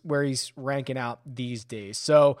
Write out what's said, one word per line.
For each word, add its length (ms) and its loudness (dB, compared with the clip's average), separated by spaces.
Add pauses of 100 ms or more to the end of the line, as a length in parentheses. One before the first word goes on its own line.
where 180 -2
he's 360 -4
ranking 400 -6
out 280 -6
these 380 -10
days. 340 -12
So 420 6